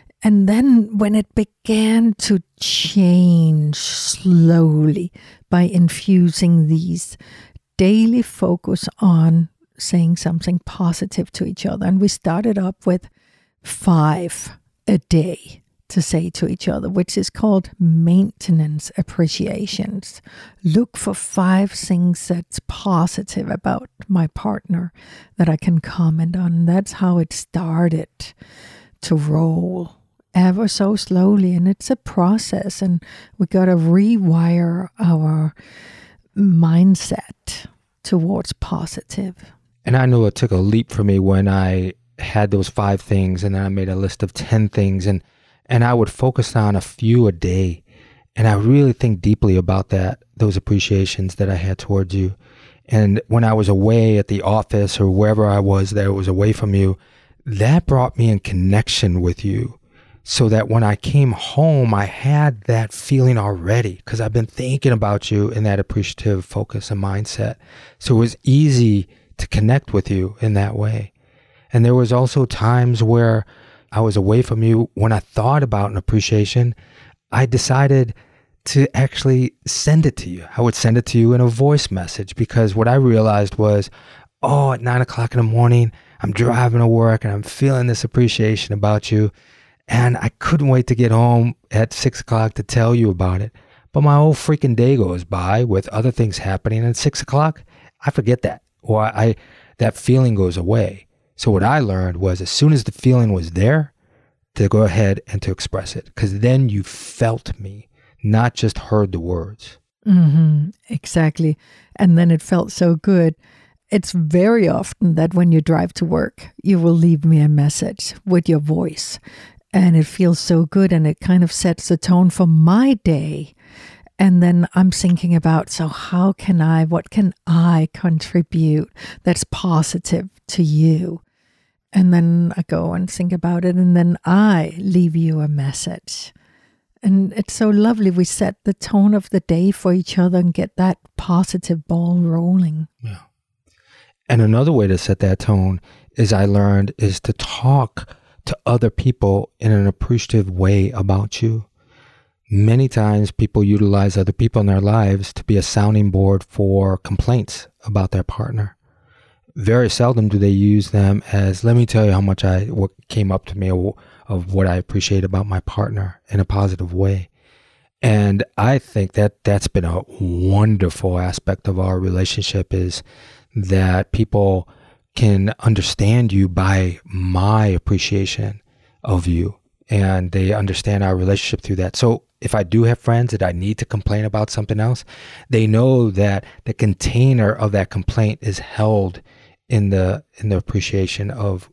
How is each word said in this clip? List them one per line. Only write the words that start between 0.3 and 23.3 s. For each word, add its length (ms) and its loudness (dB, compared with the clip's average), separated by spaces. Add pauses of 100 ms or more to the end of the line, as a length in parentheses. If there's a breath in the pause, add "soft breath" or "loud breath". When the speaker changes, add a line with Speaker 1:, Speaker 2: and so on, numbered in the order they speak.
Speaker 1:
then 500 4
when 160 0
it 220 -2
began 760 0
to 280 -2 (160)
change 1160 2
slowly 1400 2 (380 loud breath)
by 120 2
infusing 1040 2
these 500 -4 (600 loud breath)
daily 460 2
focus 680 -4 (100)
on 520 2 (280)
saying 380 0
something 480 -4
positive 680 -6
to 140 -10
each 200 -8
other. 220 -6
And 140 0
we 80 2
started 500 -2
up 280 -6
with 220 -2 (540)
five 880 -2 (380)
a 100 2
day 640 -4 (260)
to 140 0
say 280 -4
to 180 -6
each 180 -8
other, 220 -4
which 280 -4
is 140 -4
called 480 0
maintenance 1160 0
appreciations. 1300 -6 (420 loud breath)
Look 320 0
for 180 -6
five 560 0
things 560 -2
that's 400 -6
positive 840 -4